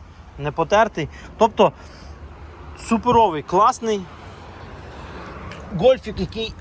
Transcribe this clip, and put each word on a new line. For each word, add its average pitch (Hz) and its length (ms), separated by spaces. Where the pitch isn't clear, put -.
не 143 140
потертий. 175 580
Тобто 214 340
суперовий, 220 640
класний 214 580
гольфік, 220 420
який 214 420